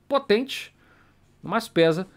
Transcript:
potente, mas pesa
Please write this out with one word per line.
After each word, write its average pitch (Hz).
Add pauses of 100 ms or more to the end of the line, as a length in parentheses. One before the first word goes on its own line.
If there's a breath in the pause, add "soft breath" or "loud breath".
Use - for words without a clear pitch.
potente, 269 (680 soft breath)
mas 220
pesa 165 (100)